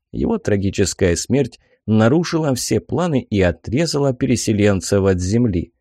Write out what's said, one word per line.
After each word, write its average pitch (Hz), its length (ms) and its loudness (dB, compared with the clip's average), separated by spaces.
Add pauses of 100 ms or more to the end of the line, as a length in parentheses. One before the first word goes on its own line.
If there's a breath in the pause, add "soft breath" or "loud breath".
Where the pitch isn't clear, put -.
(120)
Его 151 280 -2
трагическая 95 760 0
смерть - 440 -2 (260)
нарушила 139 680 2
все 117 280 -2
планы 147 400 -2
и 101 200 0
отрезала 139 720 0
переселенцев 101 920 0
от 92 160 2
земли. 98 600 0